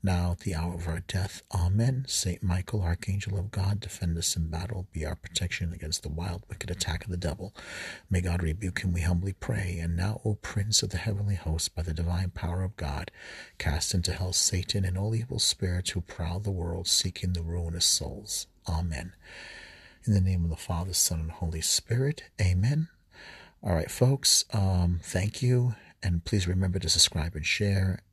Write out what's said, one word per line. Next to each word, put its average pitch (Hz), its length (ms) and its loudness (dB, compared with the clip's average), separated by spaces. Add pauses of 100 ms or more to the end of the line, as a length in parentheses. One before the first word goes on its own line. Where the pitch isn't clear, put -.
now 90 300 2
at 87 100 -2
the 92 140 -2
hour 85 200 -2
of 85 120 -6
our 82 220 -2
death. - 340 -4 (100)
Amen. 110 540 4
Saint - 340 -2
Michael, 92 420 0
Archangel 95 540 0
of 95 140 -2
God, 101 300 0
defend 87 360 -2
us - 200 0
in 80 120 0
battle. 92 440 -4
Be 78 120 -2
our 76 120 -2
protection - 560 -4
against 78 320 -6
the 78 40 -6
wild, 87 400 -4
wicked - 220 -8
attack 85 340 -4
of - 60 -8
the 87 60 -2
devil. 87 360 -4 (560)
May 92 120 2
God 87 200 0
rebuke 87 380 -2
him, 92 140 0
we 87 80 2
humbly 87 320 2
pray. 95 500 -4
And 82 140 0
now, 98 280 -2
O 107 100 0
Prince 104 500 0
of 98 60 -4
the 92 80 -2
heavenly 101 360 0
host, 82 400 -2
by 82 80 -4
the 85 100 -2
divine 87 380 0
power 87 320 -4
of 92 140 -4
God, 73 340 -4 (480)
cast 78 340 0
into 87 200 2
hell 90 200 -2
Satan 95 520 2
and 90 120 0
all 107 200 0
evil 117 240 -2
spirits 90 500 0
who 92 100 -2
prowl 85 380 -4
the 104 140 -2
world 85 340 -2
seeking - 460 0
the 85 100 0
ruinous 85 420 -2
souls. - 640 -2 (220)
Amen. 82 460 -2 (920)
In 107 80 6
the 98 60 8
name 92 240 4
of 82 60 2
the 78 60 -2
Father, 90 380 -4
Son, - 240 2
and 80 140 -4
Holy 80 280 -4
Spirit. 131 640 0 (180)
Amen. 107 460 4 (800)
All 95 100 2
right, 80 160 2
folks, - 600 4
um, 90 500 4
thank - 400 -2
you. 123 320 4 (300)
And 87 200 2
please 95 220 2
remember 90 320 2
to 82 100 -2
subscribe - 460 4
and 76 100 -6
share. 98 680 2